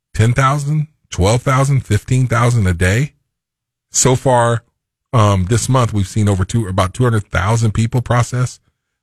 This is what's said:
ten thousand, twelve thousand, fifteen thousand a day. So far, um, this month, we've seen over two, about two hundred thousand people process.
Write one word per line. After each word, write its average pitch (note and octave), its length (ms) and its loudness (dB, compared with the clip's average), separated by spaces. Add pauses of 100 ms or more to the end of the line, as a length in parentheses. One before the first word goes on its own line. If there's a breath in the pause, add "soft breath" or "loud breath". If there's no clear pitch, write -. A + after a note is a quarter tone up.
(140)
ten A2+ 180 2
thousand, C#3+ 540 0 (240)
twelve G#2 320 0
thousand, C3+ 380 0
fifteen - 480 0
thousand A#2+ 400 0
a F#2 40 2
day. F#2 420 -2 (760)
So - 240 2
far, A#2+ 480 2 (500)
um, G2+ 340 2
this A2 220 0
month, B2+ 240 0
we've G2+ 140 -2
seen G#2+ 220 -2
over F#2+ 160 0
two, A2+ 240 -2
about F#2+ 260 -2
two - 80 -2
hundred A2+ 240 0
thousand A2 460 0
people A2+ 280 -2
process. B2 600 -2 (420)